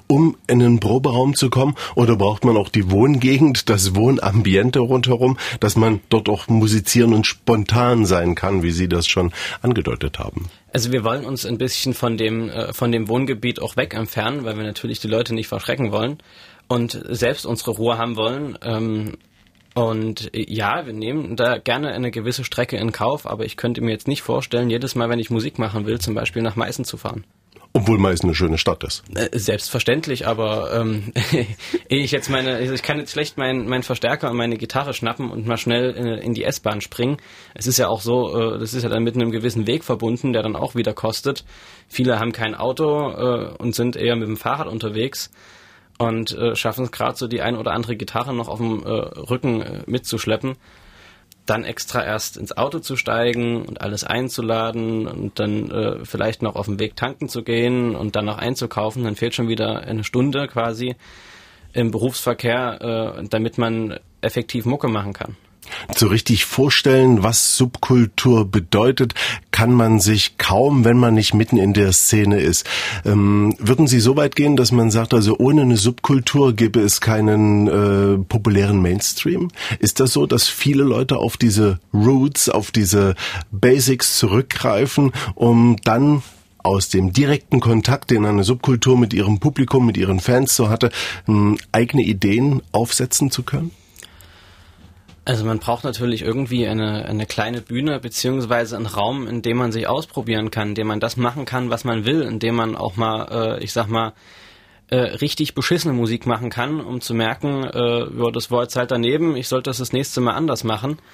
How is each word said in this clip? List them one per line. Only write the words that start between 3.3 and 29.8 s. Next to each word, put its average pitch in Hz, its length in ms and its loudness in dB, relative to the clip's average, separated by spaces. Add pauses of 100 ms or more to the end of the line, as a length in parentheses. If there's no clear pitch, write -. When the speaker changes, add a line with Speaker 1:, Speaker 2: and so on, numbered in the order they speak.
Speaker 1:
das 95 260 2
Wohnambiente 104 840 4
rundherum, 127 580 2 (240)
dass 107 160 2
man 110 320 4
dort 107 220 2
auch - 180 -2
musizieren 113 640 4
und 107 140 4
spontan 117 800 2
sein 87 280 2
kann, 95 280 -2
wie 85 80 0
Sie 87 180 0
das 85 180 0
schon 87 280 0 (260)
angedeutet 76 580 -2
haben? - 300 -8 (240)
Speaker 2:
Also 117 180 -2
wir 123 140 -2
wollen 120 220 -2
uns 131 180 -6
ein 110 140 -4
bisschen 127 340 -4
von 117 240 -2
dem, 113 320 -2
äh, - 240 -8
von 120 180 0
dem 113 180 0
Wohngebiet 120 520 -2
auch - 160 -6
weg 127 160 -2
entfernen, 110 520 -4
weil 110 120 -6
wir 107 80 -6
natürlich 104 340 -8
die 107 100 -8
Leute 113 260 -2
nicht 110 140 -6
verschrecken 120 440 -4
wollen 117 280 -4 (480)
und 120 300 -2 (120)
selbst 120 340 -2
unsere 117 280 -4
Ruhe 113 260 0
haben 117 180 -4
wollen. 123 460 -4
Ähm, 110 560 -4 (560)
und, 110 600 -4
äh, 107 140 -4
ja, 107 380 -2
wir 120 60 -12
nehmen 113 440 -8
da 120 220 0
gerne 135 340 -4
eine 120 180 -4
gewisse 117 320 -6
Strecke 123 340 -4
in 107 140 -2
Kauf, 123 360 -2
aber 107 180 -6
ich - 120 -10
könnte 120 240 -4
mir 117 120 -2
jetzt 107 160 -6
nicht 139 140 -4
vorstellen, 123 480 -2
jedes 123 260 -4
Mal, 117 120 0
wenn 120 120 -2
ich 110 100 -6
Musik 117 280 -4
machen 104 280 -4
will, 113 140 -2
zum 110 140 -4
Beispiel 110 280 -4
nach 107 140 -2
Meißen 117 280 -4
zu - 120 -12
fahren. 107 280 -10 (500)
Speaker 1:
Obwohl 110 240 4
Meißen 95 300 4
eine 82 60 2
schöne 80 240 0
Stadt - 240 -2
ist. - 220 -10 (100)
Speaker 2:
Äh, 113 140 -2 (100)
selbstverständlich, 120 880 -4